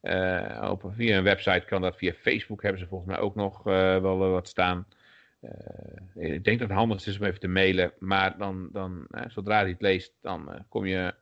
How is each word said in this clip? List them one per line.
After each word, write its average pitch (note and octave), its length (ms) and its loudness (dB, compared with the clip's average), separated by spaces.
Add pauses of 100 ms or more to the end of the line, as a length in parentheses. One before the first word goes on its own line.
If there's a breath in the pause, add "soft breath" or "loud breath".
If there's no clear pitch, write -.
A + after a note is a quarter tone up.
Eh, F2+ 680 -2
op, F#2+ 240 -6
via A2+ 220 4
een F#2+ 60 4
website F#2+ 420 4
kan F#2+ 160 -2
dat, F#2 160 -2
via F2+ 160 0
Facebook - 480 -2
hebben F#2+ 200 -2
ze F2+ 60 -10
volgens F2+ 240 -8
mij - 80 -4
ook G2+ 160 -2
nog, G2 220 -4 (100)
eh, F#2+ 340 4
wel, F#2+ 220 2
eh, F#2+ 80 2
wat F2+ 160 -2
staan. F2+ 400 0 (540 soft breath)
Eh, - 920 -10
ik F#2 100 -6
denk A2+ 160 4
dat A#2+ 80 -2
het G2 100 0
handigst A2 300 0
is G2 120 -6
om G#2 60 -2
even F#2+ 140 -2
te F#2+ 80 -6
mailen, F#2 520 4
maar F#2+ 380 2
dan, F#2+ 340 -8
dan, F#2 400 -8
eh, - 160 -10
zodra G#2 320 0
hij F#2+ 100 2
het F2+ 120 -6
leest, F#2+ 400 2
dan, E2 320 -8
eh, - 60 -14 (100)
kom G2 160 -4
je F#2 360 -2